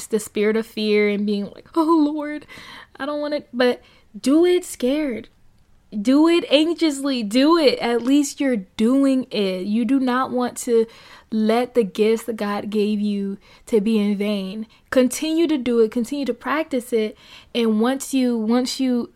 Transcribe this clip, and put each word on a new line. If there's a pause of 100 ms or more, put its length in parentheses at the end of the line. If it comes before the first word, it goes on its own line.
the
spirit
of
fear
and
being
like,
"Oh
Lord, (520)
I
don't
want
it,"
but (380)
do
it
scared. (680)
Do
it
anxiously.
Do
it.
At
least
you're
doing
it.
You
do
not
want
to (460)
let
the
gifts
that
God
gave
you (300)
to
be
in
vain. (220)
Continue
to
do
it.
Continue
to
practice
it. (360)
And
once
you,
once
you